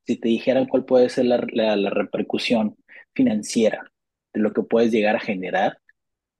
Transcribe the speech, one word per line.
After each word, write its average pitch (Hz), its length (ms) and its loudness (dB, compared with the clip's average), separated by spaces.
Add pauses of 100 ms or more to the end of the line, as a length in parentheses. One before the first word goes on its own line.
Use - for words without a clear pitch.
si 120 120 -2
te 117 120 -4
dijeran 123 380 0
cuál 127 180 -2
puede 127 240 4
ser 127 180 -2
la, 120 260 0
la, 110 240 0
la 98 140 0
repercusión - 840 -2 (380)
financiera 107 800 0 (400)
de 107 80 -2
lo 107 120 0
que 113 100 0
puedes 117 280 2
llegar 107 260 2
a - 40 -8
generar, 92 580 -4 (600)